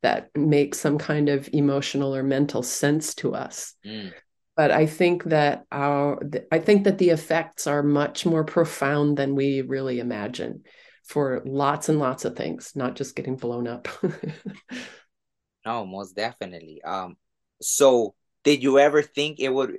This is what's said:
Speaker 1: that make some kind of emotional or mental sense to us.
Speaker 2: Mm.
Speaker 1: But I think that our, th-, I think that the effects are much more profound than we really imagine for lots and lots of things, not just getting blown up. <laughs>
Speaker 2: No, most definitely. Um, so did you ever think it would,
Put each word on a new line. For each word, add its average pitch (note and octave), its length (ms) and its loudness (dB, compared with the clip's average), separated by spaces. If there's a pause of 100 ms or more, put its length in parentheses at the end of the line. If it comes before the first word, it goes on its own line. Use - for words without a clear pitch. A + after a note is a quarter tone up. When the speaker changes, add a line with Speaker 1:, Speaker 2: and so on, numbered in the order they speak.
Speaker 1:
that - 340 0
make C#3+ 380 2
some D3 240 0
kind D3+ 320 0
of C#3+ 240 0
emotional C#3 640 0
or C3+ 80 -2
mental C3+ 400 0
sense D3+ 520 0
to - 200 -4
us. - 400 -10 (100)
Speaker 2:
Mm. G2+ 260 -12 (460)
Speaker 1:
But D3+ 140 4
I D#3 160 4
think F3 360 2
that D3+ 480 2
our, C#3+ 480 0
th-, D3 320 -6
I E3 80 4
think G3+ 240 6
that G3 140 2
the F3 140 4
effects D#3+ 540 -2
are D3 160 0
much D3 440 0
more D#3+ 180 2
profound D3 720 0
than C#3 200 0
we C#3 260 0
really C3 380 -4
imagine A#2 640 -6 (420)
for C3+ 400 -2
lots C#3+ 420 0
and D#3 100 2
lots C3 280 -2
of - 100 -6
things, - 400 -8
not B2+ 220 -4
just C3+ 180 -8
getting C3 220 -6
blown A#2+ 320 -6
up. - 180 -12 (160)
<laughs> - 640 -8 (1000)
Speaker 2:
No, A2+ 200 -6
most F#2+ 300 -12
definitely. F2 680 -10
Um, F#2 340 -8 (440)
so B2 540 4 (280)
did C#3+ 200 4
you C3+ 160 6
ever D3 220 6
think D3 380 -4
it C3 100 -2
would, C3 300 -2